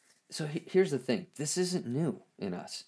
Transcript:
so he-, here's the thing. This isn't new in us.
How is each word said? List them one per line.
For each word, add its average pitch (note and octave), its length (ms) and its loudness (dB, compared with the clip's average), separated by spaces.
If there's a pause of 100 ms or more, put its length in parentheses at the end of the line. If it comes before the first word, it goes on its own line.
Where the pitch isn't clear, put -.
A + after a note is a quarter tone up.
(320)
so D#3 160 -4
he-, D3 180 -4
here's F#3 240 6
the C#3+ 80 0
thing. A2+ 380 0
This D3+ 220 -2
isn't F3+ 280 0
new B2+ 360 0 (180)
in F#2+ 140 -4
us. - 340 -8